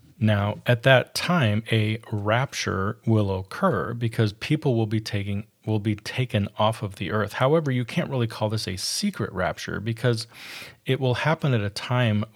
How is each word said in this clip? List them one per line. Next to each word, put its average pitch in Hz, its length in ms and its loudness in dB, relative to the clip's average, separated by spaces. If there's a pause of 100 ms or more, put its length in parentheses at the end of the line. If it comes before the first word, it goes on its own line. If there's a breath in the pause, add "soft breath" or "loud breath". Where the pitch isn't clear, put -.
(200)
Now, 104 460 2
at 120 180 2
that 131 300 6
time, 110 580 2
a 110 280 2 (120)
rapture 104 960 0
will 104 320 4
occur 113 560 -2
because 113 400 0
people 147 420 0
will 113 120 2
be 107 120 0
taking, 101 460 -6 (200)
will 110 140 0
be 104 160 0
taken 107 520 -2 (100)
off 110 240 0
of 98 140 -6
the 92 160 -6
earth. 107 220 -2
However, 147 360 2
you 123 160 0
can't - 240 -4
really 123 180 0
call 110 220 -2
this 110 180 -4
a 95 100 -4
secret - 540 -4
rapture 87 480 -4
because 113 460 -2 (600 loud breath)
it 135 140 0
will 127 160 2
happen 151 380 0
at 110 80 2
a 101 80 -2
time 110 560 0 (100)